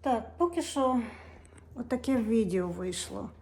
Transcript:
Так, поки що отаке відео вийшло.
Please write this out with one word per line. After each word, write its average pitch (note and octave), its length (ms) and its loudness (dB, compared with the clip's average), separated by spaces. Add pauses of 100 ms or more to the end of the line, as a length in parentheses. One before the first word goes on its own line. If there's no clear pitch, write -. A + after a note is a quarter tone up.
Так, A3+ 300 0
поки E4+ 240 2
що B3+ 400 2 (720)
отаке B3+ 420 0
відео G#3 500 2
вийшло. F#3 640 -6 (120)